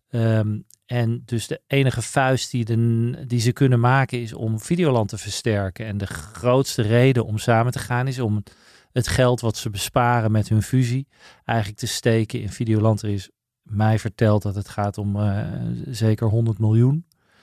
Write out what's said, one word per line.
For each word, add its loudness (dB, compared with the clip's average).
Ehm, 0
en -2
dus -6
de -8
enige 0
vuist 0
die -2
de, 0
die 0
ze 2
kunnen 4
maken 2
is -10
om -4
Videoland 0
te -10
versterken. -4
En -6
de -4
grootste -2
reden 4
om -4
samen 2
te -8
gaan -2
is -6
om -2
het -2
geld 2
wat -2
ze -6
besparen 0
met 0
hun 2
fusie 0
eigenlijk -2
te -6
steken 0
in -6
Videoland. 0
Er -4
is -6
mij 0
verteld 2
dat -6
het -8
gaat -4
om, -4
eh, -2
zeker 0
honderd 0
miljoen. 4